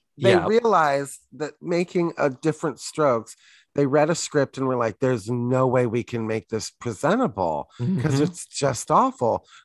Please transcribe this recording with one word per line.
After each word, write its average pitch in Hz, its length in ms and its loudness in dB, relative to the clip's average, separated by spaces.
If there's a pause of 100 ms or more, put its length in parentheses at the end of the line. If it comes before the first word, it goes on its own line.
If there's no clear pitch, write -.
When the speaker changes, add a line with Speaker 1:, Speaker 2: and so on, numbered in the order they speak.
(180)
Speaker 1:
they 180 140 6
Speaker 2:
yeah. 175 140 4
Speaker 1:
realized 170 760 2 (180)
that 147 240 -6
making 170 560 -2
a 143 120 0
different 147 500 -4
strokes, 127 560 -2 (400)
they 143 100 2
read 147 240 2
a 165 60 0
script - 420 -2
and 135 100 -2
were 127 80 0
like, 113 240 -2
"There's 117 300 -2
no 123 380 0
way 123 200 2
we 113 160 -2
can 113 240 -6
make 110 220 -6
this 110 220 -6
presentable 110 1080 -2
'cause 120 100 -4
Speaker 2:
Mm-hmm. 147 360 0
Speaker 1:
it's 175 220 -4
just - 460 -4
awful. 160 540 2 (200)